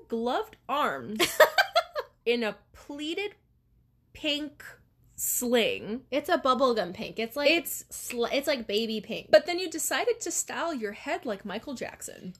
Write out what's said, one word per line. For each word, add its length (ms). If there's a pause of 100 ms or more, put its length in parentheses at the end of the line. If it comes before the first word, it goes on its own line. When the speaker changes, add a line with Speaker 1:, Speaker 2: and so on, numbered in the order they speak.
Speaker 1:
gloved 480 (140)
arms 500 (580)
Speaker 2:
<laughs> 480
Speaker 1:
in 180
a 120 (160)
pleated 640 (760)
pink 500 (540)
sling. 840 (100)
Speaker 2:
It's 180
a 80
bubblegum 560
pink. 260
It's 160
like 140
Speaker 1:
It's 400
Speaker 2:
sl-, 420
it's 160
like 200
baby 340
pink. 300
Speaker 1:
But 140
then 140
you 100
decided 520
to 100
style 420
your 200
head 320
like 180
Michael 300
Jackson. 680